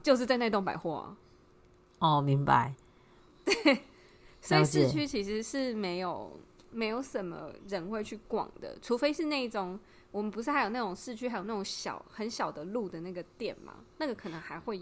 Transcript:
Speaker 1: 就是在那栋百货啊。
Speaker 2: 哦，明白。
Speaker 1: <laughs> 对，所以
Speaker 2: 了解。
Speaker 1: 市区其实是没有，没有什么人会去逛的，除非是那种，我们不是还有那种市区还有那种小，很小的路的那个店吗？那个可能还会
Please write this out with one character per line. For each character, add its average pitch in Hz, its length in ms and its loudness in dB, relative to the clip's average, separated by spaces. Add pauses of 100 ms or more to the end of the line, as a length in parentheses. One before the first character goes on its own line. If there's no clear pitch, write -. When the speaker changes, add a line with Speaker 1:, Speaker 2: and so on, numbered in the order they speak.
Speaker 1:
就 269 140 8
是 240 100 4
在 247 120 4
那 233 120 2
栋 196 160 2
百 - 100 0
货 156 200 -4
啊。 - 220 -10 (840)
Speaker 2:
哦， 151 200 6
明 139 240 4
白。 131 300 4 (360)
Speaker 1:
<laughs> - 360 -20
对， 403 80 2 (880)
所 - 160 4
以 151 40 10
Speaker 2:
了 151 40 8
解。 147 220 6
Speaker 1:
市 127 40 4
区 - 140 2
其 202 180 -2
实 214 200 -2
是 254 320 -2
没 180 240 -2
有， 156 400 -6 (320)
没 226 160 -2
有 226 120 -2
什 262 240 -6
么 156 280 -8 (160)
人 185 200 -4
会 214 160 -4
去 208 240 -10
逛 - 220 -2 (100)
的， - 220 -10
除 240 160 0
非 285 160 2
是 320 120 -2
那 277 220 0
种， 190 320 -4 (300)
我 208 140 -4
们 214 80 -2
不 208 100 -4
是 254 80 -2
还 285 140 2
有 196 60 0
那 240 100 -4
种 190 160 -2
市 240 200 -10
区 247 140 -6
还 226 80 -4
有 180 60 -6
那 220 100 -6
种 196 100 -4
小， - 460 -8
很 220 180 -6
小 196 240 -2
的 147 120 -12
路 196 260 -4
的 165 120 -10
那 180 120 -10
个 175 80 -8 (160)
店 196 260 -6
吗？ 50 120 -18 (220)
那 311 100 -4
个 233 80 -4
可 202 140 -10
能 160 120 -8
还 170 180 -12
会 202 220 -6